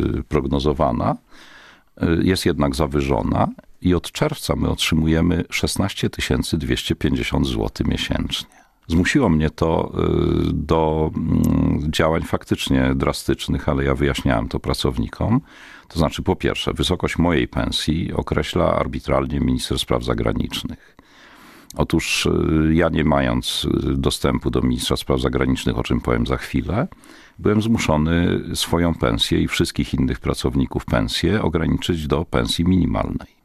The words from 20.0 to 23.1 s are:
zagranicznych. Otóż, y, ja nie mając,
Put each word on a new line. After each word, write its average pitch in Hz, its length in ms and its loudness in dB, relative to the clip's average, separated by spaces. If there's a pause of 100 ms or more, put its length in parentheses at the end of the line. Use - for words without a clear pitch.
zagranicznych. - 920 -4 (800)
Otóż, - 500 0
y, 80 480 2
ja 82 160 4
nie 80 140 0
mając, 67 640 0 (240)